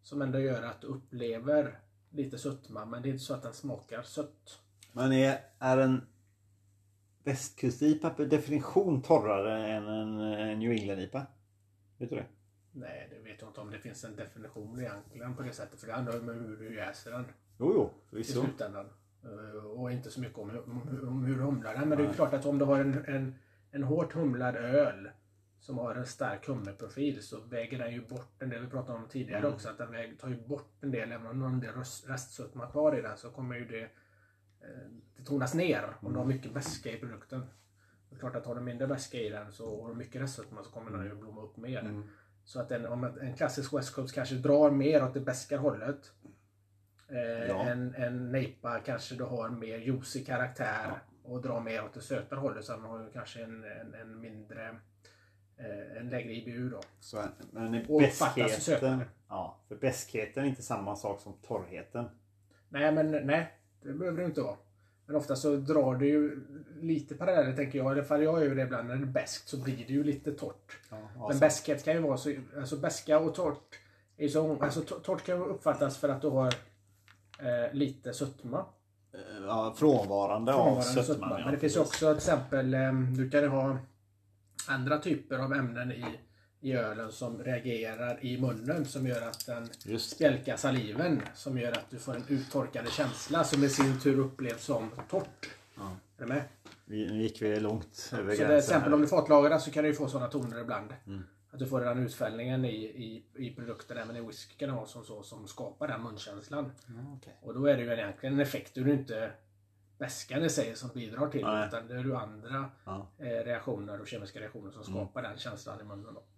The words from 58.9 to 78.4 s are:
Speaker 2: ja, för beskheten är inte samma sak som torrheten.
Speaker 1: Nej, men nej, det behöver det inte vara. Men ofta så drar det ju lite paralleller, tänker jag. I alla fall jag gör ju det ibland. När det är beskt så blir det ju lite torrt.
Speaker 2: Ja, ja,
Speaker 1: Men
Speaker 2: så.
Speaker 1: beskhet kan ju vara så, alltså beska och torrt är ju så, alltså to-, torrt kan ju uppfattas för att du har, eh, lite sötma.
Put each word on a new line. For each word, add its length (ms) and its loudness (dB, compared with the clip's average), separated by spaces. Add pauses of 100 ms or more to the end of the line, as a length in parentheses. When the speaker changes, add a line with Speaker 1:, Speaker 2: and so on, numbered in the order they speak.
Speaker 2:
ja, 300 -6 (100)
för 80 -12
beskheten 680 -2
är 40 4
inte 140 -2
samma 340 -4
sak 240 -4
som 120 -16
torrheten. 720 -6 (640)
Speaker 1:
Nej, 240 4
men 180 4
nej, 420 2 (300)
det 100 -10
behöver 280 -2
det 60 0
inte 140 -2
vara. 160 -2 (500)
Men 100 -2
ofta 200 2
så 200 4
drar 400 4
det 100 4
ju 340 4 (400)
lite 340 0
paralleller, 420 4
tänker 220 0
jag. 80 2
I 120 4
alla 60 0
fall 180 4
jag 200 6
gör 60 6
ju 60 2
det 80 2
ibland. 260 -2
När 80 -2
det 60 0
är 40 -2
beskt 420 -4
så 140 -6
blir 140 -2 (100)
det 60 -4
ju 120 4
lite 280 0
torrt. 460 -10 (120)
Speaker 2:
Ja, 80 -12 (180)
ja, 120 -4
Speaker 1:
Men 80 4
Speaker 2:
så. 40 4
Speaker 1:
beskhet 440 4
kan 100 4
ju 60 4
vara 160 2
så, 180 -2 (220)
alltså 200 -4
beska 420 4
och 160 4
torrt 440 -2 (380)
är 60 -4
ju 60 2
så, 340 2
alltså 180 2
to-, 220 -6
torrt 220 -2
kan 120 0
ju 80 0
uppfattas 540 2
för 100 2
att 140 0
du 60 2
har, 180 4 (920)
eh, 340 0
lite 400 0
sötma. 540 -4 (460)